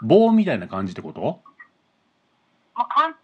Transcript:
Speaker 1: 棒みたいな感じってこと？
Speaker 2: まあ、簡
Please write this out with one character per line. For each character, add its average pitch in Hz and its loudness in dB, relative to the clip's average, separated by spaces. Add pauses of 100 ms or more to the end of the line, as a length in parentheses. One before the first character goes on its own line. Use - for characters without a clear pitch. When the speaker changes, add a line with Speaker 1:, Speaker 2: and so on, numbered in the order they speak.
Speaker 1:
棒 220 4
み 220 4
た 160 -4
い 101 -2
な 90 -10
感 95 -8
じ 90 -8
っ - -16
て 90 -14
こ 78 -14
と？ 104 -8 (1300)
Speaker 2:
ま 233 -2
あ、 240 -6
簡 311 0